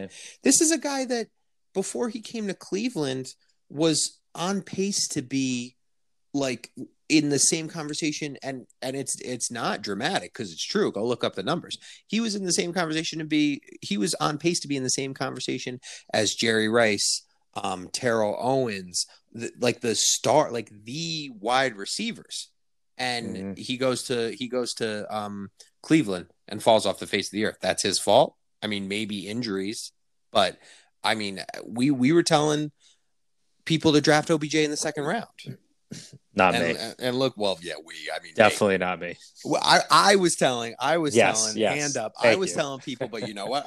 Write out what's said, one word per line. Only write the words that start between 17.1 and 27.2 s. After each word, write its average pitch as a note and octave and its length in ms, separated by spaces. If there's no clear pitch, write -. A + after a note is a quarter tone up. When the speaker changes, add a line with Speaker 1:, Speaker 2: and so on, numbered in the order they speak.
Speaker 2:
um, F#2 360
Terrell A2+ 500
Owens, A2+ 680
the, A#2 260
like, A#2+ 220
the A2+ 120
star, A2+ 580
like, A#2 200
the D3+ 460
wide B2 360
receivers. - 760
And A#2+ 380
Speaker 1:
Mm-hmm. F#2+ 260
Speaker 2:
he B2+ 160
goes B2+ 280
to, A#2 300
he B2 120
goes A#2+ 280
to, G#2+ 400
um, G2+ 360
Cleveland G#2 460
and G#2+ 160
falls G#2+ 240
off F#2 100
the - 80
face G2 220